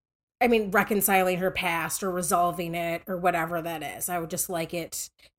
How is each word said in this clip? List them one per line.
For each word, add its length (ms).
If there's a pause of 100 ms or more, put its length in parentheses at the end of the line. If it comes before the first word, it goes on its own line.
(420)
I 60
mean, 240
reconciling 680
her 120
past 520
or 80
resolving 640
it 320
or 100
whatever 440
that 220
is. 260
I 100
would 100
just 200
like 240
it 360 (300)